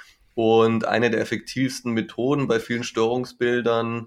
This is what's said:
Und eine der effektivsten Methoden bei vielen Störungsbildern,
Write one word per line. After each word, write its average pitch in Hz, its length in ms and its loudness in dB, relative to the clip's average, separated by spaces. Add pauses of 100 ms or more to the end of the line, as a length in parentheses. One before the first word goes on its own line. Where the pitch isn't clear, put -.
(400)
Und 113 460 4
eine 117 240 2
der 110 100 0
effektivsten 120 760 -4
Methoden 120 540 -2
bei 113 120 2
vielen 117 240 -6
Störungsbildern, 117 1200 -2